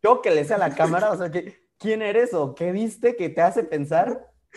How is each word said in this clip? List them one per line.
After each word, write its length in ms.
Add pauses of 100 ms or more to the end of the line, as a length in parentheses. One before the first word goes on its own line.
"¿Yo 220
qué 80
le 120
sé 120
a 20
la 160
cámara?". 380
O 60
sea, 120
que, 380 (100)
"¿Quién 240
eres 320
o 220
qué 160
viste 440
que 140
te 120
hace 220
pensar 640 (300)